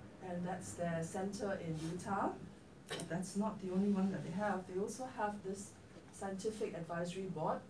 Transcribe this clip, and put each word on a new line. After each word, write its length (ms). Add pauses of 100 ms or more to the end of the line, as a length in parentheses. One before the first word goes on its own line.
(280)
and 180
that's 280
their 300
center 640
in 100 (160)
Utah. 380 (580)
But 220
that's 280
not 240
the 100
only 180
one 220
that 120
they 80
have. 320 (100)
They 60
also 280 (100)
have 180 (100)
this 260 (420)
scientific 640
advisory 480
board 360 (100)